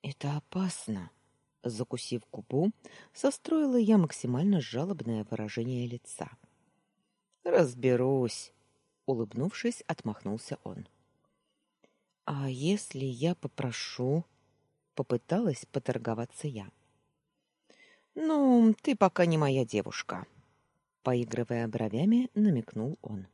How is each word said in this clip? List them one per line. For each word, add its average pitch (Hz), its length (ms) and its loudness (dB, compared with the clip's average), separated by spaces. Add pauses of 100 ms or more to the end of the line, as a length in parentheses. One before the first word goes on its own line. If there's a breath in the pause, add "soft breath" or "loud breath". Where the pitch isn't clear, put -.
«Это 143 360 -6
опасно», 110 720 -6 (560)
закусив 120 560 -6 (100)
губу, 147 400 -2 (420 loud breath)
состроила 285 640 0
я 220 200 6
максимально 160 640 2
жалобное 120 680 -4
выражение 117 580 -4
лица. - 420 -10 (1120)
«Разберусь», 127 1080 2 (520)
улыбнувшись, 135 840 -4
отмахнулся 110 760 -8
он. 98 240 -12 (1400)
«А 139 240 -4
если 135 560 -2
я 135 300 0
попрошу?» 131 880 -4 (720)
попыталась 156 760 -2
поторговаться 120 760 -6
я. 107 220 -10 (1400 soft breath)
«Ну, 269 680 6
ты 277 140 2
пока 185 300 6
не 165 120 4
моя 135 280 4
девушка», - 600 -4 (760)
поигрывая 120 640 -2
бровями, 120 680 2
намекнул 143 680 0
он. 98 320 -10